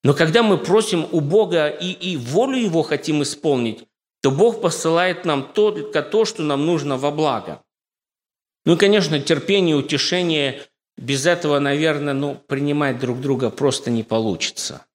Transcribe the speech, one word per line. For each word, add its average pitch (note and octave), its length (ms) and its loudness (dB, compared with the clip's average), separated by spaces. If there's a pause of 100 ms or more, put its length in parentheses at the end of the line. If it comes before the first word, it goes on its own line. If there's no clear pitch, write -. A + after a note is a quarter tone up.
Но C#3 100 6
когда D#3+ 280 4
мы G3+ 160 4
просим F3+ 540 0
у E3+ 80 2
Бога E3+ 480 2
и, F3 220 -6
и F3 260 -6
волю F3+ 420 0
Его E3+ 240 0
хотим D3+ 400 -2
исполнить, B2 600 -2 (380)
то C3+ 80 4
Бог G#3+ 300 2
посылает F3 640 0
нам C#3 280 -2
только G#3 500 0
то, G#3+ 220 0
что G3+ 180 -6
нам D3 220 0
нужно C#3+ 320 0
во C#3 140 -2
благо. C3+ 520 -2 (1000)
Ну E3 100 6
и, E3 40 0
конечно, G3 400 4
терпение, E3+ 560 2
утешение, D3 880 -2 (340)
без C3 300 -4
этого, E3 320 2
наверное, C#3+ 560 0
ну, C#3 200 -4
принимать C#3+ 640 -2
друг B2 220 -4
друга C3 300 -2
просто C3 400 -2
не A#2 120 0
получится. - 920 -4